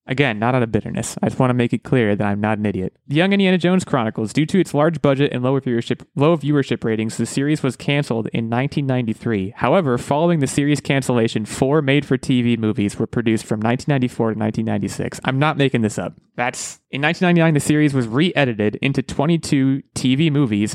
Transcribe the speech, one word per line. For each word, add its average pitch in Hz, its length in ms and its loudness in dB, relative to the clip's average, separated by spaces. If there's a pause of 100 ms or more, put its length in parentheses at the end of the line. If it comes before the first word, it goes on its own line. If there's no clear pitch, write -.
Again, 131 340 -2
not 123 160 2
out 127 80 2
of 110 80 -4
bitterness. - 500 -4
I 151 60 2
just - 100 -4
wanna 127 160 2
make 120 180 0
it 123 120 -4
clear 110 320 2
that 104 100 -2
I'm 101 140 -2
not 107 180 0
an 107 80 -2
idiot. 95 300 -4 (100)
The 139 80 -4
Young 185 180 2
Indiana 190 260 2
Jones 180 260 2
Chronicles. 110 480 -2
Due 156 140 2
to 196 120 0
its 165 160 0
large 151 260 2
budget 139 320 2
and 127 120 -4
low 135 160 0
viewership, 117 440 -2 (120)
low 160 200 4
viewership 139 460 0
ratings, 110 340 -2
the 117 100 -2
series 143 360 -2
was 127 140 -2
canceled 139 560 -2
in 113 160 -2
nineteen 135 380 -2
ninety-three. 110 680 -2
However, 135 440 2
following 160 420 0
the 131 80 0
series 143 320 0
cancellation, 123 640 0
four 135 360 0
made-for-T 135 640 2
V 120 140 2
movies 107 420 0
were 113 80 -2
produced 113 380 0
from 107 180 -4
nineteen 123 300 0
ninety-four 123 400 0
to 107 60 -6
nineteen 110 260 -2
ninety-six. 104 580 -4
I'm 131 160 -2
not 147 180 0
making 131 260 2
this 104 140 0
up. 87 180 -6 (200)
That's, - 460 -6 (100)
in 135 120 -6
nineteen 170 240 0
ninety-nine, 165 280 4
the 143 60 2
series 151 340 2
was 123 140 0
re-edited 117 680 0
into 135 280 -2
twenty-two 143 800 0 (120)
T 131 220 0
V 160 140 2
movies 107 440 0